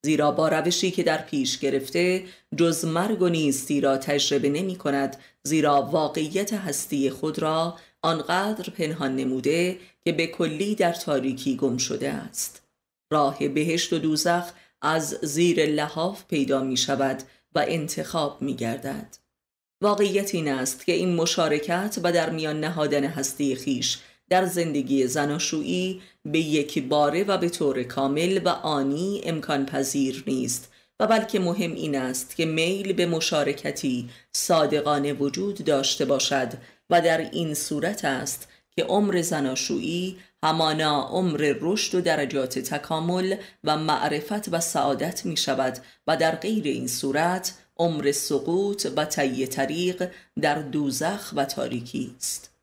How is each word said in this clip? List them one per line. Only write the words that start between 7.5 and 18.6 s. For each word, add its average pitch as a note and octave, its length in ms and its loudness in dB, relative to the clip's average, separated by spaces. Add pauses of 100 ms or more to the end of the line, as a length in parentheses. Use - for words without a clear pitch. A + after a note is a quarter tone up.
آنقدر F3+ 680 0
پنهان D3+ 460 -2
نموده C#3 600 0 (260)
که D#3 80 2
به D#3+ 140 0
کلی E3 480 -2
در F3 180 2
تاریکی C3+ 640 -2
گم B2 200 2
شده B2 340 -2
است. - 520 -8 (500)
راه C#3+ 360 2
بهشت D#3 440 0
و E3 60 2
دوزخ D#3+ 460 2 (380)
از D3+ 400 0
زیر D#3+ 440 4
لحاف D#3 640 -2
پیدا C#3 340 2
می‌شود C3 600 0 (320)
و D3 140 2
انتخاب D#3 760 -2
می‌گردد. C3 720 -6 (680)